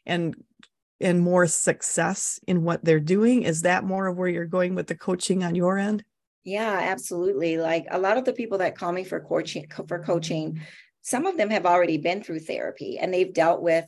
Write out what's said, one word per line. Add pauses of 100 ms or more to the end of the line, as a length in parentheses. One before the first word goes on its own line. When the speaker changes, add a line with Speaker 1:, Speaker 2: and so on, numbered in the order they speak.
Speaker 1:
and, (640)
and
more
success
in
what
they're
doing.
Is
that
more
of
where
you're
going
with
the
coaching
on
your
end? (400)
Speaker 2:
Yeah,
absolutely.
Like,
a
lot
of
the
people
that
call
me
for
coaching,
co-,
for
coaching, (400)
some
of
them
have
already
been
through
therapy
and
they've
dealt
with